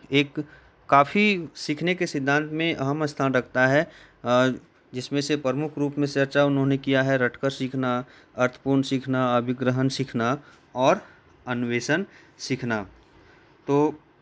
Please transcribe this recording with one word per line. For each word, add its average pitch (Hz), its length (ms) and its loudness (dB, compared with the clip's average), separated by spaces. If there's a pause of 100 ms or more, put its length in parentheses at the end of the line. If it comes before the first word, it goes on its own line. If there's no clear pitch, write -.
(120)
एक, 143 320 0 (440)
काफ़ी 170 640 2
सीखने 160 400 -4
के 180 120 -4
सिद्धांत 147 460 0
में 165 220 -2
अहम 147 320 -2
स्थान 135 280 -2
रखता 127 320 2
है, 147 240 2 (340)
अ, 123 240 4 (460)
जिसमें 127 260 -4
से 143 160 -2
प्रमुख 143 420 -4
रूप 143 200 -2
में 143 80 0
चर्चा 139 380 2
उन्होंने 139 340 2
किया 135 240 2
है 135 160 2
रटकर 123 320 0
सीखना, 127 540 -4 (320)
अर्थपूर्ण 135 460 0
सीखना, 131 540 0
अभिग्रहण 127 520 0
सीखना 127 500 -2 (360)
और 147 320 2 (400)
अन्वेषण 123 580 -2 (340)
सीखना। 117 440 -4 (840)
तो 151 340 0 (220)